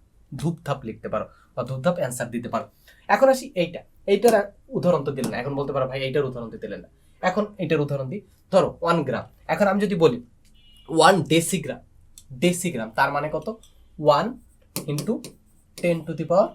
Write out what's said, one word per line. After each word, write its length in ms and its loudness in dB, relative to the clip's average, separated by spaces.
ধুপধাপ 480 -6
লিখতে 240 -10
পারো 160 -4
বা 60 -4
ধুপধাপ 340 -2
অ্যান্সার 340 -6
দিতে 180 -6
পারো। 200 -4
এখন 200 6
আসি 260 2
এইটা, 260 -4
এইটার 280 6
আর 180 0
উদাহরণ 360 0
তো 80 -4
দিলে 160 -4
না। 80 -6
এখন 180 -6
বলতে 180 -4
পারো, 160 -2
"ভাই, 120 -6
এইটার 240 0
উদাহরণ 260 -8
তো 80 -16
দিলে 180 -10
না।" 120 -18
এখন 260 0
এইটার 220 0
উদাহরণ 300 -4
দিই। 100 -8
ধরো 280 2
ওয়ান 220 2
গ্রাম। 220 -4
এখন 200 2
আমি 140 2
যদি 140 0
বলি 280 4
ওয়ান 340 6
ডেসিগ্রাম, 560 0
ডেসিগ্রাম 580 -2
তার 220 2
মানে 200 -2
কত? 160 -6
ওয়ান 400 2
into 380 -4
ten 140 2
to 120 -8
the 120 -4
power 240 4